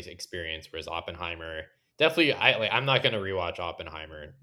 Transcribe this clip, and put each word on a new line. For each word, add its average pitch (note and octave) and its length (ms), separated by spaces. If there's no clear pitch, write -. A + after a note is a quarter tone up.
experience, D#2+ 640
whereas D#2+ 160
Oppenheimer, E2 760
definitely, D#3+ 360
I, A2+ 240
like, G#2+ 140
I'm B2 140
not C3+ 180
gonna A#2 160
rewatch F#2 400
Oppenheimer. D#2 840